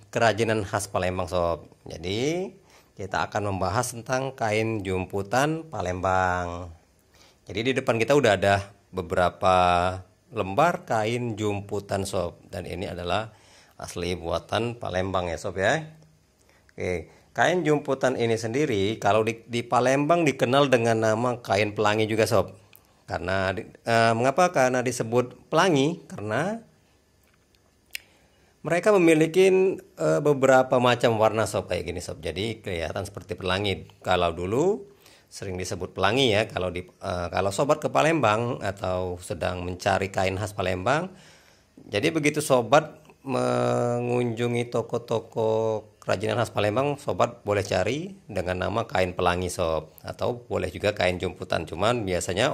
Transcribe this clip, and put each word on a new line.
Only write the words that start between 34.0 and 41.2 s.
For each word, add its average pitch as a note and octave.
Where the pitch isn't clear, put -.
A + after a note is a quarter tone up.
dulu A2
sering F#2
disebut F2+
pelangi G#2
ya, A2
kalau F#2
di, F2
eh, F2+
kalau F#2+
sobat D3
ke C3
Palembang C3
atau F#2
sedang F2+
mencari F#2+
kain F#2+
khas G#2
Palembang, G2+